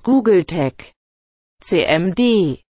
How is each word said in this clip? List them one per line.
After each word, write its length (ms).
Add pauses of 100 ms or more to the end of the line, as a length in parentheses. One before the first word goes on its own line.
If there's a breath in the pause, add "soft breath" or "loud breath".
Google 440
Tag. 460 (680)
C 220
M 320
D, 560